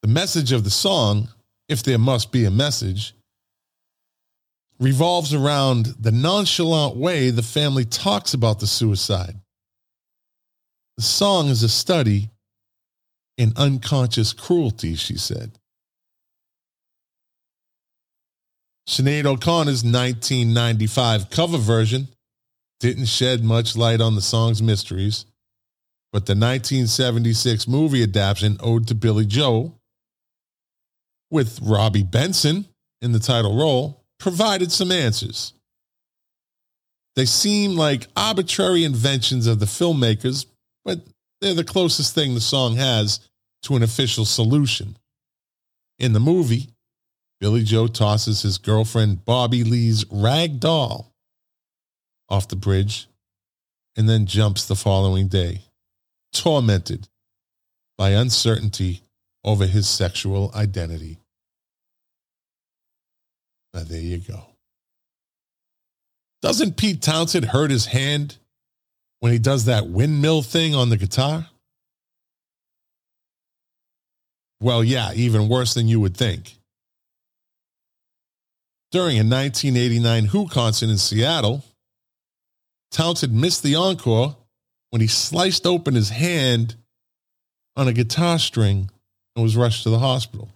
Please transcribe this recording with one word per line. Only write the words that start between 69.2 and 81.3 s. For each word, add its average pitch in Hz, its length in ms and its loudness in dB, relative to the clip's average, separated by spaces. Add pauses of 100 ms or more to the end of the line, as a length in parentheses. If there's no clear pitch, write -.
when 117 120 2
he 117 60 4
does 127 260 2
that 107 240 2
windmill 147 540 2
thing 160 320 0
on 123 160 2
the 113 60 4
guitar? 135 520 -2 (3000)
Well, 117 220 2
yeah, 113 320 0
even 110 340 2
worse 123 260 0
than 113 140 0
you 113 120 4
would 92 160 0
think. - 400 -4 (2250)
During 170 280 0
a 107 60 4
nineteen 131 520 0
eighty-nine 117 500 2
Who 185 220 0
concert 113 400 0
in 104 100 2
Seattle, 123 640 0 (1300)